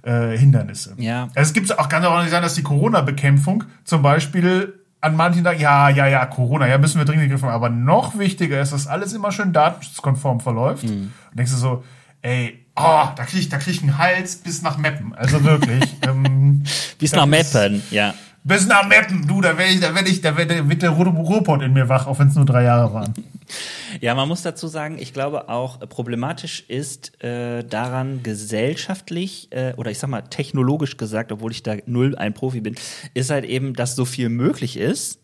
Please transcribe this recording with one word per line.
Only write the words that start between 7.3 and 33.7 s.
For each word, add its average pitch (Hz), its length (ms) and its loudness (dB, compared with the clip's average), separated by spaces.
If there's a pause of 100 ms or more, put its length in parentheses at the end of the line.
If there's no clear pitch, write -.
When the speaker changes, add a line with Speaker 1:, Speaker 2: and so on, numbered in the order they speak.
Speaker 1:
Griff 127 80 0
haben.“ 123 100 -2
Aber 117 160 0
noch 135 480 2
wichtiger 180 440 0
ist, 143 100 -2
dass 143 160 -4
alles 190 240 -4
immer 208 220 -4
schön 196 180 -2
datenschutzkonform 135 880 0
verläuft. 120 460 -2
Speaker 2:
Mhm. 104 260 -4 (200)
Speaker 1:
Und - 60 -12
denkst 127 140 0
du 131 60 -2
so, 123 260 -2 (380)
„Ey, 120 440 -6 (120)
oh, 151 360 4
da 131 120 -8
krieg 185 160 -4
ich, - 80 -4
da 139 80 -4
krieg 175 180 -4
ich - 60 -6
einen 143 160 0
Hals 185 400 0
bis 165 240 -8
nach 151 160 -4
Meppen.“ 147 380 -4
Also 135 280 2
wirklich, 143 400 4 (180)
Speaker 2:
<laughs> - 60 0
Speaker 1:
ähm, 135 560 4 (340)
Speaker 2:
Bis 151 140 0
Speaker 1:
das - 60 2
Speaker 2:
nach 151 80 6 (120)
Speaker 1:
ist 147 160 2
Speaker 2:
Meppen, 101 380 2
ja. 104 220 0 (320)
Speaker 1:
Bis 190 220 2
nach 202 200 4
Meppen, 190 400 2
du, 190 140 2
da 165 160 2
werd 185 120 2
ich, 185 120 4
da 160 120 0
werd 190 140 0
ich, 190 140 0
da 151 160 0
werd, 170 120 0
da 160 200 0
wird 170 120 0
der 175 100 2
Ruhr-, 170 220 4
Ruhrpott 165 480 2
in 127 120 2
mir 131 160 4
wach, 131 180 2
auch 135 120 -4
wenn's 139 160 6
nur 143 100 4
drei 123 180 4
Jahre 120 300 4
waren. 107 260 -4
Speaker 2:
<laughs> - 40 -14 (760)
Ja, 120 120 0
man 135 160 0
muss 175 140 -4
dazu 165 240 -8
sagen, 156 320 -10
ich 127 140 -12
glaube 139 360 -6
auch, 127 320 -6
äh, 107 60 -16
problematisch 123 800 -8
ist, - 560 -10
äh, 120 400 -6
daran 127 580 -6
gesellschaftlich, 131 1300 -6
äh, 127 280 -6
oder 117 120 -8
ich 104 80 -8
sag 135 140 -6
mal 110 100 -6
technologisch 139 760 -2
gesagt, 110 340 -6
obwohl 110 200 -8
ich - 120 -14
da 110 120 -4 (120)
null 123 280 0
ein 104 200 -6
Profi 127 260 -6
bin, 107 140 -8 (400)
ist 127 160 -4
halt 139 140 -2
eben, 131 280 -4